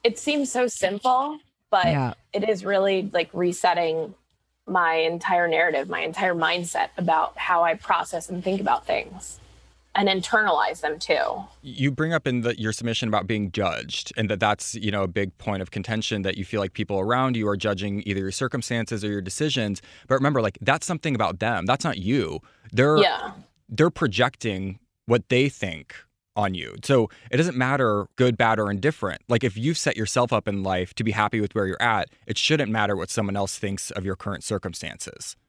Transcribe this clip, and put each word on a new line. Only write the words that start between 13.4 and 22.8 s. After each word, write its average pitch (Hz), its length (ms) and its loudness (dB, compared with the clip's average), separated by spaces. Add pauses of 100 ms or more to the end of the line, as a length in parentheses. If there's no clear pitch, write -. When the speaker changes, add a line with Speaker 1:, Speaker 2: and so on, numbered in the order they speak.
Speaker 3:
judged 87 640 -4
and 107 140 0
that 101 100 0
that's, 104 360 0
you 110 160 -4
know, 101 120 0
a 95 40 0
big 95 320 -4
point 98 220 -4
of 90 100 -8
contention 107 500 -4
that 95 160 -2
you 95 80 -6
feel 107 160 -2
like 95 120 -2
people 101 260 -2
around 123 360 0
you 107 140 0
are 101 80 0
judging 101 480 -2
either 98 160 -2
your 95 100 -4
circumstances 117 720 -4
or 107 60 -2
your 101 120 -2
decisions. 110 600 -2 (260)
But 131 80 4
remember, 135 260 2
like, 101 200 -2
that's 131 260 2
something 160 280 -2
about 95 240 0
them. 107 260 0
That's 123 180 2
not 151 140 -2
you. 98 420 0 (320)
They're, 139 280 6